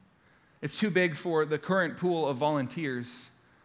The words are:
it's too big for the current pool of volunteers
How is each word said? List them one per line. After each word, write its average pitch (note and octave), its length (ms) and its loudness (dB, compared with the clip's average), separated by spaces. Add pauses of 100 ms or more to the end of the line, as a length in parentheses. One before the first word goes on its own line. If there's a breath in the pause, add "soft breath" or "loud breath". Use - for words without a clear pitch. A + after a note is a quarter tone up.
(600 soft breath)
it's - 200 -4
too G#3+ 100 2
big F3 260 4
for D#3+ 300 2
the D3 140 0
current F3+ 380 0
pool E3+ 300 0
of C#3 100 0
volunteers C3+ 920 -2 (360 soft breath)